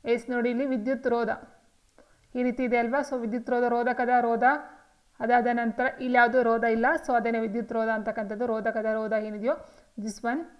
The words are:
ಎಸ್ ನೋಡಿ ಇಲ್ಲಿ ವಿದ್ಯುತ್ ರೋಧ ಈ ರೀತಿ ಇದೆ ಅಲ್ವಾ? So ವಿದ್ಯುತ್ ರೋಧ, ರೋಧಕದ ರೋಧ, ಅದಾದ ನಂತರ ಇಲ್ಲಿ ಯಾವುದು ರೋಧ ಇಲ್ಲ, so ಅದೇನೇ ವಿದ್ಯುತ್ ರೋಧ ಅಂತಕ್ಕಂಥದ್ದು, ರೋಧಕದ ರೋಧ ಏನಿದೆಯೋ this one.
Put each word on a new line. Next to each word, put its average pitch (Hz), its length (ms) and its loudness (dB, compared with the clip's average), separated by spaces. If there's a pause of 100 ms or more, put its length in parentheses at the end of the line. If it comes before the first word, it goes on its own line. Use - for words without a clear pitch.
(120)
ಎಸ್ 233 120 0 (100)
ನೋಡಿ 240 200 0
ಇಲ್ಲಿ 262 180 0
ವಿದ್ಯುತ್ 254 420 -2
ರೋಧ 233 180 0 (1040)
ಈ 247 80 0
ರೀತಿ 247 220 0
ಇದೆ 240 160 2
ಅಲ್ವಾ? 240 160 0 (100)
So 269 140 -4
ವಿದ್ಯುತ್ 233 300 -4
ರೋಧ, 240 200 2
ರೋಧಕದ 240 400 0 (140)
ರೋಧ, 233 180 2 (800)
ಅದಾದ 240 260 4 (100)
ನಂತರ 233 260 0 (200)
ಇಲ್ಲಿ 247 140 2
ಯಾವುದು 240 280 6
ರೋಧ 226 160 2 (120)
ಇಲ್ಲ, 233 120 2 (180)
so 285 140 -2
ಅದೇನೇ 226 260 0
ವಿದ್ಯುತ್ 226 320 -6
ರೋಧ 226 120 0 (100)
ಅಂತಕ್ಕಂಥದ್ದು, 214 540 -4
ರೋಧಕದ 220 360 -2 (100)
ರೋಧ 220 140 -2 (140)
ಏನಿದೆಯೋ 214 280 -2 (500)
this 214 120 -8 (140)
one. 302 100 -2 (180)